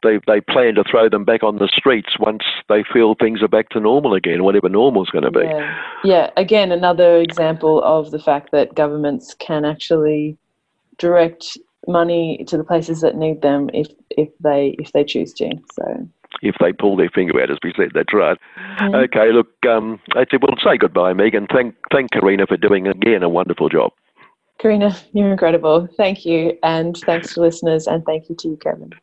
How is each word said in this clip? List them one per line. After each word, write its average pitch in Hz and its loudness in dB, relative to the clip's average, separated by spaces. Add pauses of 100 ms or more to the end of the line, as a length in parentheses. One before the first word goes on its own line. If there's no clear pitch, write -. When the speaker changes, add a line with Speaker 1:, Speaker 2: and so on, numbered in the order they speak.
Speaker 1:
they, 110 2
they 107 4
plan 120 0
to 104 2
throw 113 4
them 104 -2
back 113 2
on 107 0
the 101 0
streets - 0
once 110 -2 (240)
they 107 2
feel 113 4
things 110 -2
are 107 2
back 110 0
to 113 -4
normal 123 2
again, 90 -2
whatever 98 2
normal's 104 2
gonna 73 -2
be. - 2
Speaker 2:
Yeah. 151 -4 (220)
Yeah, 185 2
again, 196 2
another 175 4
example 160 0
of 151 0
the 151 -8
fact 143 -2
that 143 0
governments 147 -2
can 151 -6
actually 151 -2 (640)
direct 170 0 (300)
money 170 -2
to 170 -4
the 156 -2
places 165 -4
that 165 -8
need 156 -4
them 143 0
if, 151 -4 (220)
if 151 -2 (120)
they, 143 0
if 156 -12
they 147 2
choose 123 -4
to. - -6 (220)
So. - -8 (340)
Speaker 1:
If 101 -2
they 87 2
pull 98 0
their 87 2
finger 82 0
out, 64 -2
as 73 -4
we 85 -4
said, 85 -2
that's - -2
right. 101 2 (200)
Speaker 2:
Mm-hmm. 202 -4
Speaker 1:
Okay, 120 2
look, 117 4 (180)
um, 113 0 (160)
that's 127 0
it. 127 2
We'll 135 2
say 190 4
goodbye, 92 2
Megan. 101 0
Thank, 123 0 (160)
thank 135 0
Karina 95 2
for 92 -2
doing, 101 0
again, 98 0
a 85 0
wonderful 85 -2
job. 64 0 (680)
Speaker 2:
Karina, 208 0 (180)
you're 202 2
incredible. 170 2
Thank 196 -2
you, 165 -2
and 165 -2
thanks 165 -4
to 170 -4
listeners, 165 0
and 165 -2
thank 160 -4
you 165 -10
to 165 -10
you, 156 -8
Kevin. 160 -8 (100)